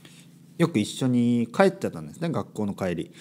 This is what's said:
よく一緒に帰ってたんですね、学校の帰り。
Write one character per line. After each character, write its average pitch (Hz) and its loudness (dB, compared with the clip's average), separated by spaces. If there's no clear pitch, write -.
よ 170 4
く - -2
一 107 2
緒 - -4
に 120 2
帰 - 4
っ 190 8
て 117 -6
た - -8
ん 78 -12
で 73 -16
す - -12
ね、 165 -2
学 117 -4
校 107 -4
の 95 -4
帰 90 -2
り。 82 -8